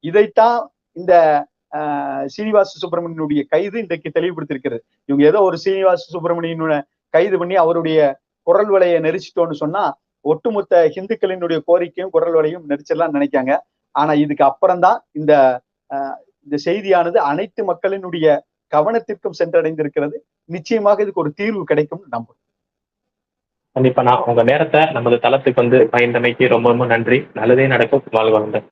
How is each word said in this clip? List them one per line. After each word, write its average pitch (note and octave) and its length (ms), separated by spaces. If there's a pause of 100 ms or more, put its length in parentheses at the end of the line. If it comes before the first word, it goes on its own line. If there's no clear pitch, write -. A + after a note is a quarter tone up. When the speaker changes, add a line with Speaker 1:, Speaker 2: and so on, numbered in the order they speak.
Speaker 1:
இதைத்தான் A3 540 (380)
இந்த, F3 180 (580)
அஹ், C#3+ 540
சீனிவாச G#3 520
சுப்பிரமணியனுடைய E3 680
கைது F#3+ 300
இன்றைக்கு E3 320
தெளிவுபடுத்திருக்கிறது. D3+ 720 (220)
இவங்க C#3 200
ஏதோ F3+ 180
ஒரு F#3 160
சீனிவாச F#3+ 520
சுப்பிரமணியனை E3 680 (360)
கைது F#3 240
பண்ணி F3 160
அவருடைய E3 440 (480)
குரல் G3+ 240
வலையை F3+ 300
நெரிச்சிட்டோம்னு E3 520
சொன்னா, D#3 300 (420)
ஒட்டுமொத்த F#3+ 500 (120)
ஹிந்துக்களினுடைய F#3 800
கோரிக்கையும் F3 440
குரல் E3 220
வலையும் D#3+ 360
நெரிச்சிடலாம்னு D3+ 500
நினைக்காங்க. C#3 340 (420)
ஆனா D3+ 180
இதுக்கு D3 320
அப்புறம்தான் F3+ 540 (140)
இந்த, D3+ 220 (560)
அஹ், C#3 260 (240)
இந்த C#3+ 240
செய்தியானது F3+ 520
அனைத்து E3+ 480
மக்களினுடைய F3+ 640 (460)
கவனத்திற்கும் G3 680
சென்றடைந்திருக்கிறது. D#3 800 (280)
நிச்சயமாக G#3 580
இதுக்கு G3 180
ஒரு D3+ 120
தீர்வு G#3 320
கிடைக்கும்னு D3+ 520
நம்புறேன். - 260 (1300)
Speaker 2:
கண்டிப்பா. B2+ 260
நான் A#2+ 240
உங்க A#2 160
நேரத்தை D3+ 380 (100)
நமது A#2+ 260
தளத்துக்கு B2+ 460
வந்து B2 220
பயந்தமைக்கு A#2+ 640
ரொம்ப, A#2+ 200
ரொம்ப A#2+ 180
நன்றி. A#2 340 (140)
நல்லதே B2 320
நடக்கும். A#2 440
வாழ்க A2 240
வளமுடன். G#2+ 380